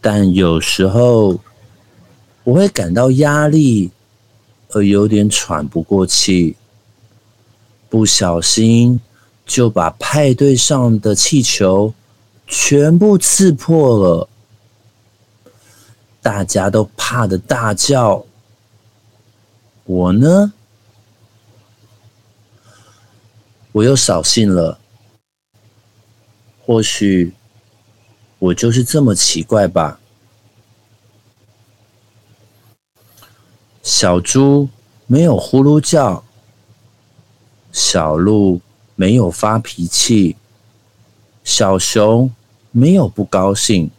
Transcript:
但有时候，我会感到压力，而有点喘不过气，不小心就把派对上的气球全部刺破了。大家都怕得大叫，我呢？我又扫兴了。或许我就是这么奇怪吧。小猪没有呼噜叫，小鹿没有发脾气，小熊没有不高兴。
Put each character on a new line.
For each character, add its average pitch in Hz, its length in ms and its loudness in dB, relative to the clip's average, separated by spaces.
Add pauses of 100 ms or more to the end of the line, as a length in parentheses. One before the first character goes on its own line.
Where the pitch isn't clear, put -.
但 104 340 0
有 85 260 0
时 - 280 -2
候， 110 500 2 (1040)
我 123 120 0
会 190 120 2
感 95 260 -4
到 127 200 2
压 147 340 0
力， 131 460 0 (760)
而 104 120 -4
有 101 240 2
点 107 240 0
喘 78 380 -6
不 82 120 -6
过 95 240 0
气， 87 520 -2 (1300)
不 110 160 0
小 90 360 -2
心 117 600 2 (460)
就 120 240 0
把 87 180 -2 (120)
派 143 340 0
对 139 220 2
上 123 420 0
的 104 160 -2
气 - 260 -2
球 101 540 0 (540)
全 147 500 2
部 208 180 4
刺 190 360 2
破 143 440 2
了。 90 320 0 (1900)
大 101 220 -4
家 95 260 -2
都 107 280 -2
怕 123 280 -4
得 92 140 -4
大 110 340 -4
叫， 117 520 0 (1600)
我 90 280 -2
呢？ 175 400 2 (3250)
我 107 140 -2
又 131 100 4
扫 98 300 -2
兴 107 280 0
了。 82 280 -2 (1800)
或 113 160 0
许 95 540 -2 (1040)
我 90 160 -2
就 120 160 -2
是 120 140 -2
这 151 180 -2
么 120 140 2
奇 - 260 -4
怪 104 240 -2
吧。 85 320 -4 (3750)
小 90 380 0
猪 139 480 2 (400)
没 135 140 2
有 156 140 2
呼 135 280 0
噜 147 160 4
叫， 135 420 -2 (1500)
小 78 440 -2
鹿 95 440 0 (340)
没 95 220 0
有 107 120 2
发 107 300 -2
脾 87 300 -8
气， 101 480 0 (1080)
小 98 340 -2
熊 113 560 0 (380)
没 139 240 2
有 151 140 2
不 104 160 -6
高 95 280 -2
兴。 95 460 -2